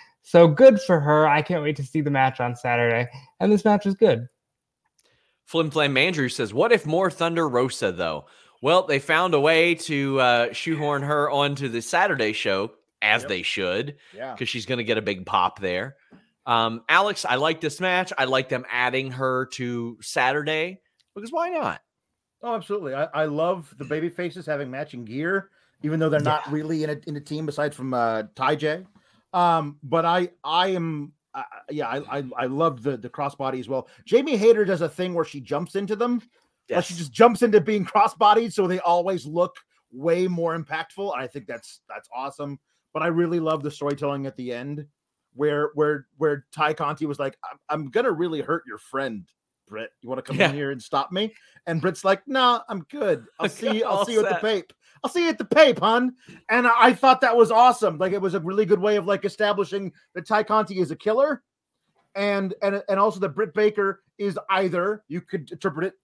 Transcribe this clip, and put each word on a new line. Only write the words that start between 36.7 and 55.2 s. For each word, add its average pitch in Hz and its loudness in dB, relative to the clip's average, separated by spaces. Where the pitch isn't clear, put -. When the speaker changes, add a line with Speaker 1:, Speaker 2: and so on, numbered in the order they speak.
Speaker 3:
she 180 -10
Speaker 2:
Yes. 170 -10
Speaker 3:
just 143 -8
jumps 226 6
into 214 6
being 208 0
crossbodied, 214 4
so 190 0
they 180 0
always 175 0
look 170 -2
way 170 0
more 170 -2
impactful. 165 -8
I 131 -6
think 123 -16
that's, - -16
that's 107 -16
awesome. 139 -10
But 156 -4
I 165 0
really 170 0
love 156 -2
the 143 -6
storytelling 143 -6
at 135 -12
the 123 -10
end 143 -10
where, 147 0
where, 151 0
where 147 -2
Ty 156 0
Conti 151 -4
was 143 -6
like, 135 -4
"I'm, 131 -16
I'm 151 -6
gonna 240 0
really 160 -2
hurt 147 -4
your 107 -14
friend, 123 -8
Britt. 107 -12
You 120 -16
wanna 127 -8
come 139 -6
Speaker 2:
Yeah. 170 4
Speaker 3:
in 135 -4
here 143 -4
and 123 -10
stop 139 -4
me?" 214 -4
And 165 -4
Britt's 180 -2
like, 196 0
"Nah, 247 2
I'm 202 -8
good. 185 -4
I'll 170 -2
Speaker 2:
<laughs> - -
Speaker 3:
see, 220 -2
I'll 196 0
Speaker 2:
All 202 0
Speaker 3:
see 233 -4
you 214 4
at 208 2
the - -2
Speaker 2:
set. 170 -4
Speaker 3:
Pape. 214 -2
I'll 285 -4
see 349 0